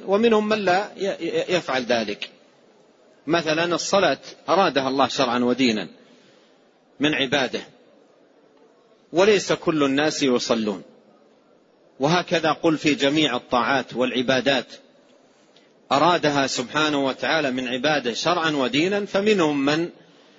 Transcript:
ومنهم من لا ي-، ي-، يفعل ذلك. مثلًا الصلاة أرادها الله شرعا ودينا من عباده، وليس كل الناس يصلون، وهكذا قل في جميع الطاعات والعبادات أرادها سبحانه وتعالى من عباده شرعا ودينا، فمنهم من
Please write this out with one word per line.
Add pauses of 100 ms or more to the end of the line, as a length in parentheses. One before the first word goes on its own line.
ومنهم
من
لا
ي-،
ي-،
يفعل
ذلك. (1000)
مثلًا
الصلاة (300)
أرادها
الله
شرعا
ودينا (1120)
من
عباده، (1500)
وليس
كل
الناس
يصلون، (1160)
وهكذا
قل
في
جميع
الطاعات
والعبادات (1160)
أرادها
سبحانه
وتعالى
من
عباده
شرعا
ودينا،
فمنهم
من (500)